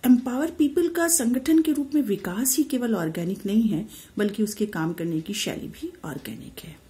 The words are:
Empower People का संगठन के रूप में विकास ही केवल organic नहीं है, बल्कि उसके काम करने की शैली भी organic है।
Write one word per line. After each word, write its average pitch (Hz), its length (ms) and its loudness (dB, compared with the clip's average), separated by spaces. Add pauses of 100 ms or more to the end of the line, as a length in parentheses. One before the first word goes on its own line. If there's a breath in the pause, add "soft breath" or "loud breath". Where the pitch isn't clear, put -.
Empower 254 460 4
People 320 360 2
का 339 200 0
संगठन 269 540 4
के 320 100 2
रूप 277 220 -2
में 294 80 4
विकास 202 560 -2
ही 311 60 2
केवल 240 320 0
organic 175 500 -4
नहीं 214 180 4
है, 196 240 0 (300 loud breath)
बल्कि 208 260 0
उसके 208 220 -2
काम 170 280 -4
करने 165 280 -4
की 202 120 -8
शैली - 340 -6
भी 349 260 -12 (120)
organic - 540 -12
है। 156 160 -18 (140)